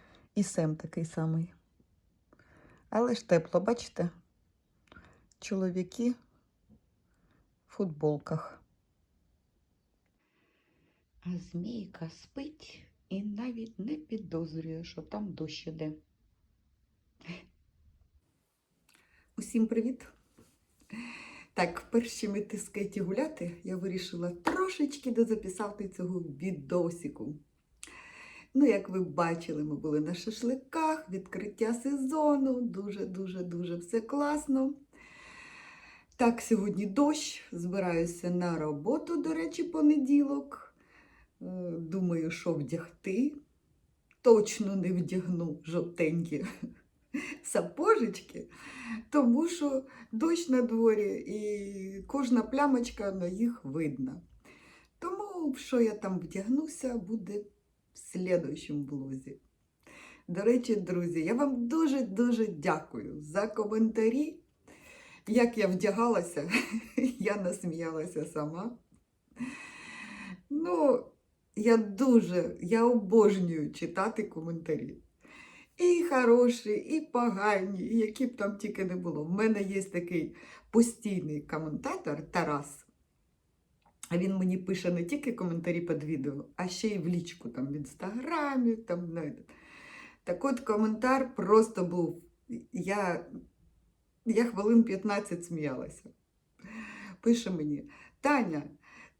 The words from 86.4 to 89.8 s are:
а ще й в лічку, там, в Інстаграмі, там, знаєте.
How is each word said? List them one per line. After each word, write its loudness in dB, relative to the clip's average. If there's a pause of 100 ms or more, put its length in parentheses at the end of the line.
а -4
ще -4
й -2
в -4
лічку, -4
там, -6
в -4
Інстаграмі, -2
там, -6
знаєте. -8 (800)